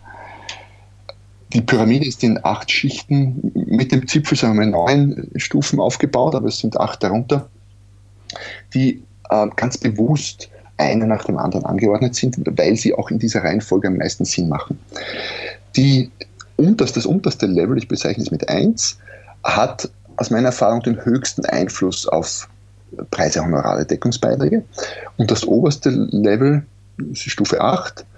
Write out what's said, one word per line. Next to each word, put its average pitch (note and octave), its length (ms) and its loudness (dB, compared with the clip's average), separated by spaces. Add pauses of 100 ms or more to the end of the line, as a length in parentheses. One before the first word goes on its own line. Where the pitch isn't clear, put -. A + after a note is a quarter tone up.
(1500)
die A#2 80 4
Pyramide A#2 440 4
ist - 160 -8
in A2+ 200 4
acht - 280 -2
Schichten, C3+ 840 0
mit - 380 0
dem C3 140 2
Zipfel, D3+ 300 0
sagen A2 220 4
wir G#2+ 80 4
mal, G#2+ 40 2
neun C3+ 680 2
Stufen C#3+ 440 0
aufgebaut, C3 540 2
aber A2+ 140 -2
es G#2+ 100 -4
sind - 200 -2
acht - 240 -2
darunter, A#2+ 460 0 (1300)
die, C3 280 2 (280)
äh, G#2 160 4 (100)
ganz B2 220 -2
bewusst A#2 720 0 (260)
eine A2 300 0
nach G#2+ 180 0
dem G2 140 -2
anderen F#2 260 -2
angeordnet A2 500 2
sind, C3 220 -2 (220)
weil F2+ 180 4
sie - 180 0
auch - 160 -4
in - 80 0
dieser A2+ 240 0
Reihenfolge G2 460 0
am F#2 80 0
meisten D#2+ 300 -2
Sinn E2+ 240 -2
machen. - 280 -6 (1000)
Die C3 340 4 (460)
unterste, E3 400 4
das A#2 100 -2
unterste - 400 0
Level, F#2+ 320 2
ich - 100 -4
bezeichne - 340 -2
es - 80 -6
mit - 200 -4
eins, - 480 0 (460)
hat - 460 -2 (260)
aus A#2 140 -2
meiner A#2+ 180 2
Erfahrung A#2 340 2
den A#2 220 -2
höchsten - 420 -2
Einfluss F2+ 600 -2
auf - 420 -2 (640)
Preise, D#2+ 320 0
Honorare, C#2+ 440 0
Deckungsbeiträge. B2 800 0 (520)
Und A2+ 140 2
das A2 160 0
oberste C#3+ 440 2
Level, A2+ 720 2 (360)
das - 280 -10
ist C3+ 40 -6
Stufe - 300 0
acht, - 440 -2 (140)